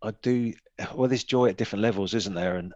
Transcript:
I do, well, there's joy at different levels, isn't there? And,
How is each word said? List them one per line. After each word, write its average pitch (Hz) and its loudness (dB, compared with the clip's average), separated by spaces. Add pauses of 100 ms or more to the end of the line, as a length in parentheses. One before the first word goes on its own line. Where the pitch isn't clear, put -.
I 110 -6 (120)
do, 120 2 (420)
well, 127 2
there's 127 0
joy 123 4
at 95 0
different 107 -2
levels, 101 0
isn't 98 -2
there? 90 -2
And, 180 -6